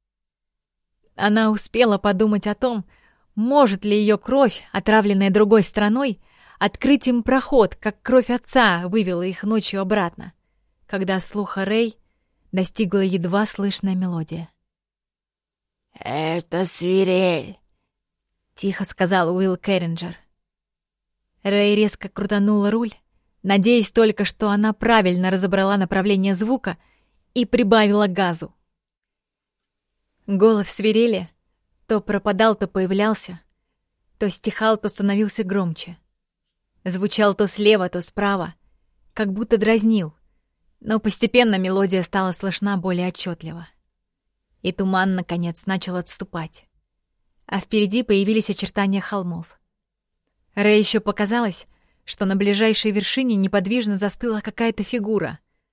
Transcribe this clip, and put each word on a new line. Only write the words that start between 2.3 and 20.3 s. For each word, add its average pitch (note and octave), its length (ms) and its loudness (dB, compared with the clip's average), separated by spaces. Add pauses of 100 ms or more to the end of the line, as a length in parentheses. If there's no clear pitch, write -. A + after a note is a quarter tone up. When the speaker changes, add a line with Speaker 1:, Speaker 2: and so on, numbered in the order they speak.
Speaker 1:
о G#3 80 -2
том, A#3 300 -4 (500)
может A3+ 480 2
ли G#3 160 2
её G#3 180 2
кровь, C4+ 540 0
отравленная G3+ 600 2
другой G#3+ 320 6
страной, G#3+ 580 -2 (380)
открыть - 480 2
им A#3+ 160 0
проход, B3+ 520 2
как - 280 -8
кровь B3+ 260 2
отца G#3+ 580 2
вывела F3+ 360 -2
их F3+ 200 -8
ночью G3+ 380 -2
обратно, F#3+ 520 -4 (520)
когда F#3+ 340 -4
слуха G3 460 -6
Рэй A3 320 -2 (540)
достигла F#3+ 480 -2
едва F#3+ 480 0
слышная G3 480 -4
мелодия. E3 540 -6 (1400)
Speaker 2:
«Это E3 720 -6
свирель», F#3 960 0 (1000)
Speaker 1:
тихо G3 240 -4
сказал F3+ 500 0
Уилл F#3 220 0
Керринджер. F3 580 -4 (1300)